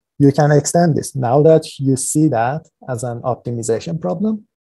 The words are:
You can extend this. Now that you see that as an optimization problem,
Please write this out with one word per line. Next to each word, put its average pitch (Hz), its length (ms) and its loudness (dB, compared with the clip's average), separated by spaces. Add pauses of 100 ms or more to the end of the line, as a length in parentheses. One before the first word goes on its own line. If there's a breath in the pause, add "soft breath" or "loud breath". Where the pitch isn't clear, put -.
(180)
You 139 140 6
can 147 200 2
extend 151 440 2
this. - 200 -6
Now 131 280 2
that 160 360 4
you 135 180 0
see 156 320 0
that 127 380 -2 (220)
as 120 140 -6
an 120 180 -8
optimization 120 800 -6
problem, 202 480 -4 (180)